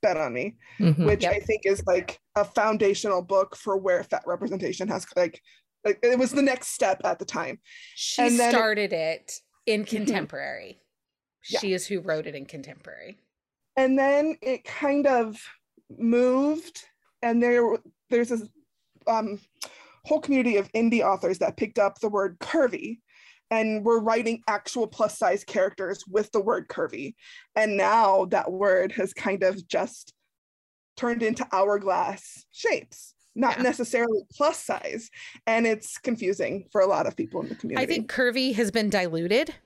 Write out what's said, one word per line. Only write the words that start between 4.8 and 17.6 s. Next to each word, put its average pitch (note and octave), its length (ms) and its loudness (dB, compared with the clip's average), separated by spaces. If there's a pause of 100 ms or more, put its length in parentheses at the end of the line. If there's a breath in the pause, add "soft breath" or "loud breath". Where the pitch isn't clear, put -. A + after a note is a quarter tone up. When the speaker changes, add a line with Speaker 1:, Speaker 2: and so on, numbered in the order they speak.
Speaker 1:
has, G3+ 160 -4 (100)
like, F3 260 0 (440 soft breath)
like, G3+ 180 2
it B3 160 4
was B3+ 140 2
the C#4 100 2
next C4 260 0
step F#3+ 360 0
at F3 140 0
the G3 80 -10
time. D3 320 -8 (380 loud breath)
Speaker 3:
She - 260 -2
Speaker 1:
And A#3+ 180 4
then A#3+ 80 4
it A#3 40 4
Speaker 3:
started G#3+ 420 2
it D#3+ 460 -4 (260)
in G#3+ 180 0
Speaker 1:
Mm-hmm. A3 120 -6
Speaker 3:
contemporary. D#3 840 -4 (720)
Speaker 1:
Yeah. G#3+ 100 -2
Speaker 3:
She G3 140 -2
is F3+ 120 -6
who G3 140 -4
wrote D#3 260 -4
it D3+ 80 -12
in C#3 120 -12
contemporary. - 720 -18 (580)
Speaker 1:
And C4 220 4
then C#4+ 420 4
it B3+ 240 -4
kind C#4+ 420 0
of A#3 340 2 (560)
moved, C4 880 2 (400)
and A#3 160 2
there, A#3+ 240 4 (460)